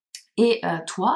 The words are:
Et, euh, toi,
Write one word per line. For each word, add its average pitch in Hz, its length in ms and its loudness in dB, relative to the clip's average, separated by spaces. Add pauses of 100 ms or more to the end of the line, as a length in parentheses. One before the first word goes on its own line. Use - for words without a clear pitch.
(360)
Et, 233 300 4
euh, 170 200 0
toi, 190 300 -2